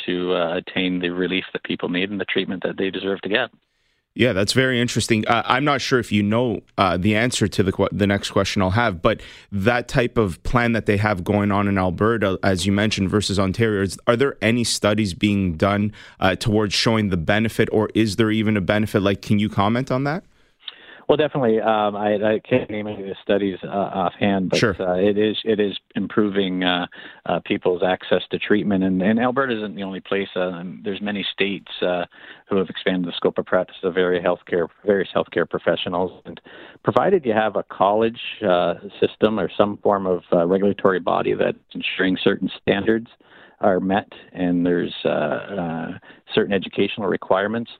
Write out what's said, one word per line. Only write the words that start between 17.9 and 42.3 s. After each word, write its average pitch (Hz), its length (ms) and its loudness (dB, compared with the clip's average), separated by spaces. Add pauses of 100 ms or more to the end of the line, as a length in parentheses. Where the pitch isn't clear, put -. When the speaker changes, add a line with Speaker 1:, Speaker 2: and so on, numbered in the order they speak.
Speaker 2:
is 107 220 2
there 110 160 4
even 110 240 2
a 98 60 0
benefit? 107 400 0
Like, 98 200 0
can 107 160 0
you 104 100 0
comment 117 440 0
on 131 100 -2
that? 143 220 -4 (840)
Speaker 1:
Well, 147 80 4
definitely. 135 420 0
Um, 104 380 0
I, 104 200 0
I 107 300 0
can't 127 220 0
name 107 180 -8
any 104 140 -10
of 95 80 -10
the 92 140 -8
studies, 101 420 0
uh, 82 40 -10
offhand, 95 840 -2
but, - 80 0
Speaker 2:
Sure. 107 200 2
Speaker 1:
uh, 90 180 0
it 101 200 2
is, 107 260 0
it 110 160 0
is 98 160 0 (200)
improving, 98 720 0
uh, 90 220 0 (380)
uh, 85 220 0
people's 92 360 0
access 90 380 0 (100)
to 90 80 -4
treatment. 95 460 0
And, 92 160 2
and 110 180 2
Alberta 127 380 0
isn't 107 180 -8
the 98 100 -10
only 95 160 -10
place. 98 360 -2
Uh, 90 140 0
and 87 340 -10
there's 98 160 -6
many 104 320 -6
states, 98 380 -4 (100)
uh, 90 240 0 (420)
who 104 100 -2
have 95 120 0
expanded 90 420 -2
the - 60 -10
scope - 220 -2
of 90 80 -4
practice - 380 -2
of 87 120 -2
area 90 260 2
healthcare, 90 460 0 (160)
various 98 320 2
healthcare 85 320 -2
professionals. 90 640 -2 (140)
And 87 160 -16 (420)
provided 151 400 4
you 113 80 0
have 107 240 0
a 90 60 -2
college, 110 580 2 (260)
uh, 87 280 2 (260)
system 107 400 2
or 85 160 -2
some 104 220 2
form 98 280 0
of, 90 240 0
uh, 87 160 4
regulatory 95 540 2
body 92 320 2
that's 95 240 0 (160)
ensuring - 500 -2
certain 98 280 2 (100)